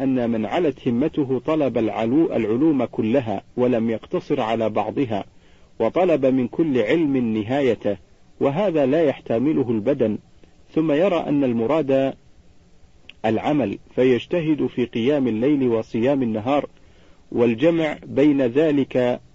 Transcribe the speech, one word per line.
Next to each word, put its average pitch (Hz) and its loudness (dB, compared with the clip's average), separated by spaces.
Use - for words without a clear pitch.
أن 127 0
من 110 -2
علت 143 -2
همته 131 -2
طلب 135 -2
العلو-، 113 0
العلوم 120 0
كلها 110 -2
ولم 117 0
يقتصر 135 -4
على 110 0
بعضها، 110 -4
وطلب 143 2
من 131 2
كل 147 0
علم 139 2
نهايته، 110 0
وهذا 156 0
لا 151 2
يحتمله 131 0
البدن، 113 0
ثم 160 0
يرى 175 2
أن 147 0
المراد 135 0
العمل، 113 0
فيجتهد 135 0
في 120 -2
قيام 127 0
الليل 127 0
وصيام 120 0
النهار، 117 -2
والجمع 147 0
بين 139 2
ذلك 127 0